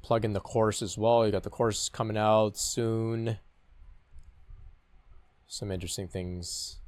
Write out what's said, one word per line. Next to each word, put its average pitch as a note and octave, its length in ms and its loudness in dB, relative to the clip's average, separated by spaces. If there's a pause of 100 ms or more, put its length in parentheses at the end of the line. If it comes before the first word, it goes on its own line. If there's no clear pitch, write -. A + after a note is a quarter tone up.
plugging A2+ 320 0
the G2 60 0
course A2 420 2
as G#2 160 -6
well. A2+ 280 6
You G#2+ 60 2
got G2 120 0
the G2+ 60 -8
course - 400 0
coming A2 280 -4
out G#2+ 400 4
soon. A2+ 800 -2 (2000)
Some - 240 -8
interesting F#2 360 -6
things. F2+ 720 -8 (100)